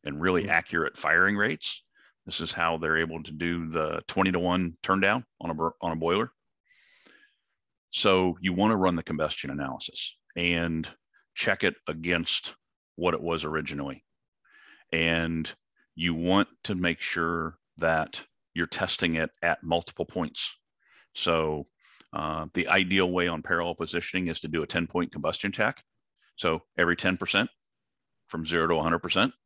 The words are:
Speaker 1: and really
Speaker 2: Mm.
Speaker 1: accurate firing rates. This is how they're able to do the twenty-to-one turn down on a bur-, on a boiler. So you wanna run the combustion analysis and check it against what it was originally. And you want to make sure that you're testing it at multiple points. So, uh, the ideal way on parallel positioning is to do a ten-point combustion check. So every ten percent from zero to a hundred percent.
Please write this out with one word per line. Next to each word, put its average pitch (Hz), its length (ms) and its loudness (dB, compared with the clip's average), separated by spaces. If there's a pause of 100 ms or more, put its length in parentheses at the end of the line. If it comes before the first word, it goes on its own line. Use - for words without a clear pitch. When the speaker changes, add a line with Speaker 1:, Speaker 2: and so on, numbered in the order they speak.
Speaker 1:
and 71 160 -4
really 92 240 4
Speaker 2:
Mm. 92 40 -4
Speaker 1:
accurate 82 480 0
firing 92 380 4
rates. 113 480 -2 (420)
This - 140 -6
is 82 140 -4
how 85 240 0
they're 80 220 0
able 82 240 -4
to 78 80 -14
do 85 340 -2
the 80 420 -2
twenty-to-one 90 760 2
turn 95 200 2
down 107 240 2 (160)
on 85 80 -6
a 80 40 -2
bur-, 80 280 -2
on 85 100 -2
a 80 60 -2
boiler. 92 340 0 (1600)
So 92 500 4
you 92 140 0
wanna 104 240 2
run 92 180 2
the 80 80 -4
combustion 76 460 -4
analysis 69 680 -8 (180)
and 85 540 0 (460)
check - 280 0
it 92 120 2 (120)
against 85 680 -2 (400)
what 87 180 2
it - 80 -2
was 82 220 -2
originally. 71 600 -6 (880)
And 82 600 0 (440)
you 82 180 0
want 90 360 4 (160)
to 101 100 -2
make 87 260 0
sure 82 560 -2 (200)
that 82 460 0 (300)
you're 82 140 0
testing - 480 0
it 80 160 -2 (100)
at 85 220 0
multiple 85 420 -2
points. - 500 -6 (600)
So, 80 520 0 (460)
uh, 78 400 -4
the 90 140 0
ideal 92 440 4
way 90 160 2
on 80 140 -4
parallel 85 340 -2
positioning 87 520 -4
is 82 140 -4
to 80 60 -8
do 78 160 -2
a - 40 -4
ten-point 87 440 -2
combustion 80 400 -4
check. 110 320 -2 (520)
So 80 280 0 (140)
every 87 180 4
ten 92 220 0
percent - 320 0 (760)
from 82 180 -6
zero 82 220 2
to 85 80 4
a 78 80 2
hundred 82 160 2
percent. 104 340 0 (120)